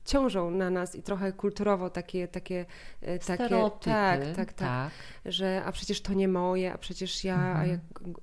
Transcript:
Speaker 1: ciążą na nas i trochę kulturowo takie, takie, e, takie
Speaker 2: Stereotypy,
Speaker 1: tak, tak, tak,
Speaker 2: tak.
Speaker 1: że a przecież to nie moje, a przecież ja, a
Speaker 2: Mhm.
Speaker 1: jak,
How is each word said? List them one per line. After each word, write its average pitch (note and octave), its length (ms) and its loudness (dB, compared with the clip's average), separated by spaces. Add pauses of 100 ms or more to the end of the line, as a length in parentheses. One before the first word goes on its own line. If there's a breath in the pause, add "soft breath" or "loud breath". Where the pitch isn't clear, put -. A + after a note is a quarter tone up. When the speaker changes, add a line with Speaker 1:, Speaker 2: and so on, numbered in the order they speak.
Speaker 1:
ciążą G3 460 4
na F#3 200 2
nas F#3 240 0
i E3+ 80 -10
trochę F#3+ 300 -2
kulturowo G3+ 580 0
takie, F3 380 -4
takie, F3+ 380 -6 (340 loud breath)
e, F3+ 180 -2
takie A#3+ 260 0
Speaker 2:
Stereotypy, G#3 460 2
Speaker 1:
tak, G3 340 4
tak, D#3 120 -4
tak, G#3+ 160 -2
Speaker 2:
tak. C3 380 0 (340 loud breath)
Speaker 1:
że F#3+ 400 0
a G3 80 -2
przecież - 280 -2
to G3 140 -2
nie F#3+ 140 4
moje, F#3 440 2
a - 60 -8
przecież - 460 -6
ja, F#3 120 2
a D3 120 4 (140)
Speaker 2:
Mhm. - 80 2
Speaker 1:
jak, F3 100 0 (420)